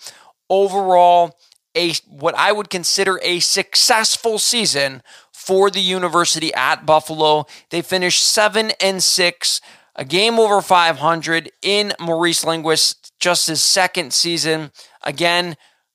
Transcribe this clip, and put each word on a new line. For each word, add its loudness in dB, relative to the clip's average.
Overall, 4
a, 0
what -4
I 2
would -4
consider -2
a -2
successful 0
season -2
for 2
the -2
University -2
at 0
Buffalo. 2
They -2
finished 0
seven 0
and 0
six, 0
a -10
game 0
over 4
five 2
hundred -2
in -2
Maurice -2
Linguist, -2
just 0
his -4
second 0
season. -2
Again, -2